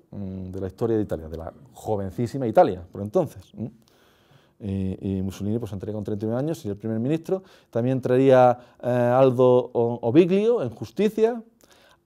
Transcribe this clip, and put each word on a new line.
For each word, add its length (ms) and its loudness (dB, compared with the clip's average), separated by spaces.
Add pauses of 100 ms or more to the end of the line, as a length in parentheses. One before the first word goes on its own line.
(120)
mm, 400 -10
de 100 -10
la 60 -6
historia 280 -2
de 80 0
Italia, 240 -8
de 100 -12
la 160 -12 (200)
jovencísima 760 -6
Italia, 420 2
por 120 -14
entonces, 560 -6
¿m? 120 -10 (920)
Y, 580 -6
y 20 -4
Mussolini, 360 -6
pues, 140 -8
entraría 220 -10
con 100 -8
treinta 220 -6
y 20 -4
nueve 160 -4
años, 140 -6
sería 160 -8
el 40 -10
primer 220 -6
ministro. 440 -4 (260)
También 260 -2
entraría, 640 6 (240)
eh, 60 -4
Aldo 840 4
O-, 300 -2
Obiglio 600 2
en 100 -4
justicia, 720 -2 (640)